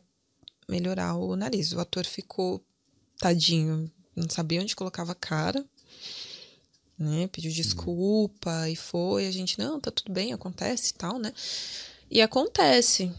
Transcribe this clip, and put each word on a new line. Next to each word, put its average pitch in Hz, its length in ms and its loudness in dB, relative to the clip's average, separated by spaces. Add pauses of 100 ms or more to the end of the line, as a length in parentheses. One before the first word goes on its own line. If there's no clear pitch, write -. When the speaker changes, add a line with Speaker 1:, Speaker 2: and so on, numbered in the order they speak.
(680)
Speaker 1:
melhorar 180 480 -2
o 185 200 -2
nariz. 190 380 -2
O 175 60 -4
ator 175 260 -4
ficou, 190 600 -4 (540)
tadinho, 160 720 4 (260)
não 170 120 -2
sabia 165 340 -2
onde 208 140 -4
colocava 180 360 -6
a 180 40 -8
cara, 170 480 -2 (1300)
né? 160 300 0
Pediu 160 240 -6
Speaker 2:
Uhum. 160 40 -4
Speaker 1:
desculpa 175 1120 0
e 165 60 -2
foi. 190 520 -2
A 190 40 -4
gente, 185 280 -4
"Não, 277 200 -4
tá 233 120 -6
tudo - 200 -4
bem, 196 220 -2
acontece 202 580 -4
e - 40 -2
tal", 196 240 -6
né? 214 120 -4 (800)
E - 120 6
acontece. 247 960 6